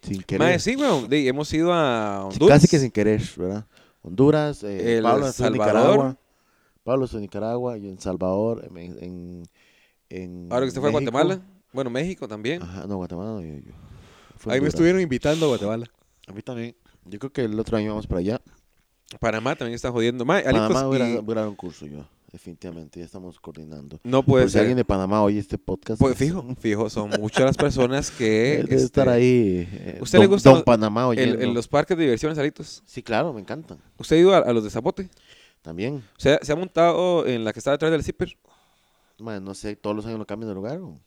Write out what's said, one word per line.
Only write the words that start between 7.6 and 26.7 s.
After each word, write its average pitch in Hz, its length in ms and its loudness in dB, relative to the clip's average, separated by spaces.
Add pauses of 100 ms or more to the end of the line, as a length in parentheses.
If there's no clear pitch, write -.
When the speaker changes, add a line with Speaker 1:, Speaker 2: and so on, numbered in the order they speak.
Speaker 1:
y 101 100 -14
en 95 100 -16
Salvador, 95 720 -4
en, 87 80 -18 (240)
en, 87 420 -14 (680)
en 90 420 -12
Speaker 2:
Ahora 127 140 -2
que - 20 -4
usted 131 140 -8
fue 147 80 0
a - 40 -2
Speaker 1:
México. 139 180 -2
Speaker 2:
Guatemala, 175 300 0 (320)
bueno, 131 160 -6
México 143 380 -6
también. 107 340 -8
Speaker 1:
Ajá, 87 240 -14
no, 98 120 -6
Guatemala 90 340 -8
no, 107 100 -10
yo, 78 140 -14
yo. 69 160 -20 (680)
Fue 110 160 -8
Speaker 2:
Ahí 131 60 0
me 139 60 0
Speaker 1:
Honduras. - 100 -2
Speaker 2:
estuvieron 175 260 2
invitando 156 440 -2
a 147 40 2
Guatemala. 113 380 -4 (400)
Speaker 1:
A 104 60 -20
mí 101 100 -14
también. 120 320 -12 (300)
Yo 95 120 -16
creo 135 140 -12
que 127 140 -4
el 107 140 -4
otro 113 180 -2
año 107 140 -2
vamos 107 160 -6
para 90 120 -2
allá. 101 220 -2 (800)
Speaker 2:
Panamá 113 360 -2
también 117 200 -8
está 123 160 -6
jodiendo. 120 340 0
Mae, 165 180 0
Speaker 1:
Panamá 113 240 2
Speaker 2:
Alitos, 131 220 2
Speaker 1:
hubiera, 127 200 0
Speaker 2:
y 117 80 -2
Speaker 1:
hubiera 110 300 -4
un 101 80 -10
curso 82 300 -14
yo, 73 200 -14 (260)
definitivamente, 85 680 -16
ya 85 60 -14
estamos 90 340 -20
coordinando. 78 640 -18
Speaker 2:
No 131 200 2
puede 131 220 6
Speaker 1:
Por - 40 2
si 95 40 -6
Speaker 2:
ser. 107 80 4
Speaker 1:
alguien 123 160 2
de 120 60 2
Panamá 98 380 0
oye 104 180 2
este 104 200 -8
podcast, 101 420 -8
Speaker 2:
Pues 131 160 4
Speaker 1:
pues, 135 120 2
Speaker 2:
fijo, 131 300 -6
fijo, 110 300 -2